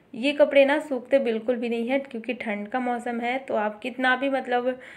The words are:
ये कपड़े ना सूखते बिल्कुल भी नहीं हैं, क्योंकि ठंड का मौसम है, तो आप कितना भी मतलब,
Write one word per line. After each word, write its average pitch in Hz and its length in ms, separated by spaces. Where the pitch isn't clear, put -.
ये 262 180
कपड़े 277 320
ना 285 140
सूखते 277 400
बिल्कुल 233 380
भी 233 120
नहीं 233 200
हैं, 269 120
क्योंकि 240 340
ठंड 208 340
का 247 120
मौसम 240 400
है, 247 180
तो 262 160
आप 214 240
कितना 254 380
भी 269 140
मतलब, 254 480